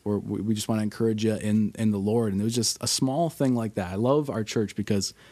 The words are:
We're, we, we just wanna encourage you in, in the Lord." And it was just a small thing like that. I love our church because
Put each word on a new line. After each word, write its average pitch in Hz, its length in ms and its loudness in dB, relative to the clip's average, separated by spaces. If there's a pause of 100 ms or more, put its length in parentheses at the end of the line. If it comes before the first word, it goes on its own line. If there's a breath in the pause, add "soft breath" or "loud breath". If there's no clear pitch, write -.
We're, 104 140 0
we, 107 220 -4
we 110 140 0
just 104 140 -4
wanna 110 140 0
encourage 110 420 0
you 107 100 2
in, 107 420 0
in 110 140 2
the 101 80 0
Lord." 107 320 2
And 98 100 0
it 104 40 0
was 117 100 -2
just 113 260 0
a 120 60 -4
small 139 420 0
thing 131 260 2
like 113 200 -2
that. 90 160 -2
I 95 40 -4
love 135 340 2
our 110 160 -2
church 107 300 -2
because 101 380 0 (180 loud breath)